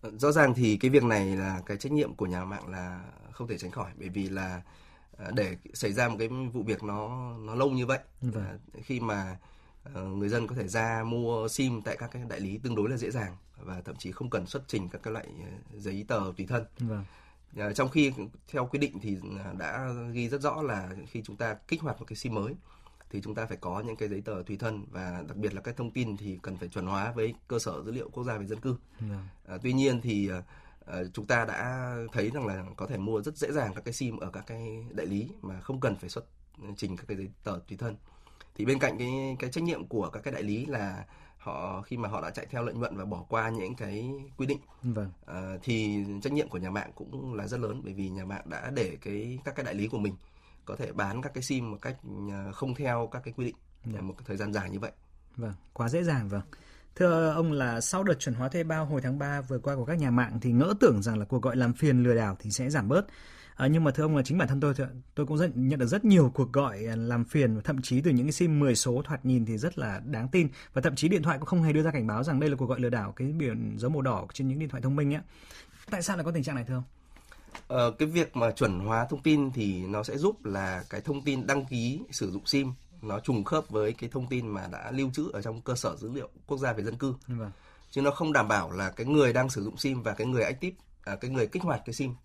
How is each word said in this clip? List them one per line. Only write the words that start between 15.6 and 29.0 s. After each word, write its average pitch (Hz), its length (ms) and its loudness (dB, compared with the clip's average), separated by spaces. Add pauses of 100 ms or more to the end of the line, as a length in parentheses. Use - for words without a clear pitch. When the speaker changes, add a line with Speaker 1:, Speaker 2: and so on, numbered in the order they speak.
Speaker 1:
giấy 101 280 -6
tờ 117 120 0 (160)
tùy 95 100 -6
thân. 117 180 -2 (140)
Speaker 2:
Vâng. 110 260 -4 (520)
Speaker 1:
Ờ, 104 160 -2
trong - 160 0
khi 139 240 4 (400)
theo 127 140 -2
quy 139 120 -4
định 139 220 0
thì, 101 160 -4 (280)
ờ, 95 140 -10
đã 110 300 -6 (240)
ghi 120 160 -2
rất 135 120 -2
rõ 143 220 -2
là 101 260 -4 (220)
khi 113 120 -8
chúng 101 140 -14
ta 110 180 -2 (140)
kích 160 140 -2
hoạt 135 160 -4
một - 100 -14
cái 110 80 -10
sim 117 180 -6
mới 107 200 -2 (560)
thì 101 100 -6
chúng 104 140 -8
ta 110 120 -4
phải 98 100 -8
có 90 240 -6
những 110 160 -8
cái 107 120 -4
giấy 101 120 -4
tờ 98 260 -6
tùy 101 100 -6
thân 107 340 -4
và 90 380 -6
đặc 90 80 -10
biệt 101 180 -2
là 98 60 -6
các 120 160 -8
thông 120 140 -4
tin 110 260 -2
thì 98 260 -8
cần 95 140 -8
phải 87 120 -8
chuẩn 90 180 -4
hóa 98 260 0
với 117 220 0 (140)
cơ 120 100 0
sở 80 260 -4
dữ 110 80 -8
liệu 123 200 -6
quốc 123 120 -8
gia 117 140 -4
về 98 80 -8
dân 110 140 -6
cư. 127 160 0 (240)